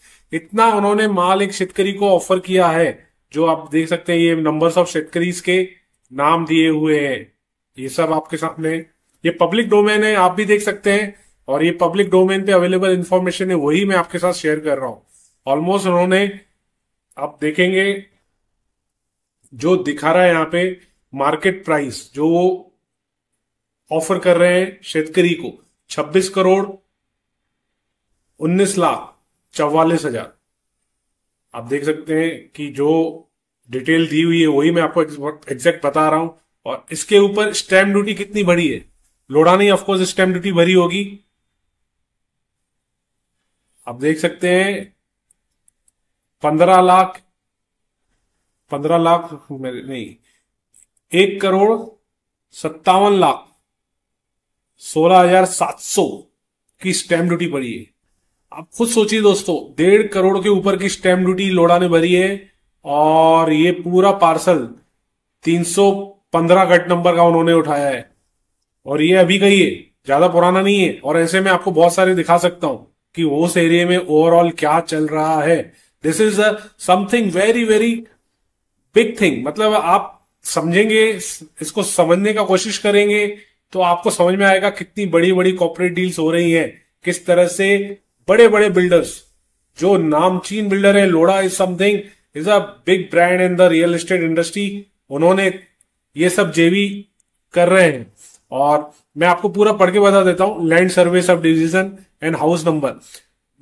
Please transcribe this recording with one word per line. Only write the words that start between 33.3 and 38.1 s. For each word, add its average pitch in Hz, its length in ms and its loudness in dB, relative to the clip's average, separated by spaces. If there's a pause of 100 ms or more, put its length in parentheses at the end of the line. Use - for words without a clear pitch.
डिटेल 156 360 0
दी 147 140 -2
हुई 170 200 2
है, 160 60 2
वही 151 240 2
मैं 170 100 0
आपको 160 220 0 (480)
exact 139 340 -2
बता 156 240 0
रहा 156 100 0
हूं। 165 100 -6 (360)
और - 260 -10
इसके 202 280 2
ऊपर 202 340 0
stamp 190 340 0
duty 202 260 -2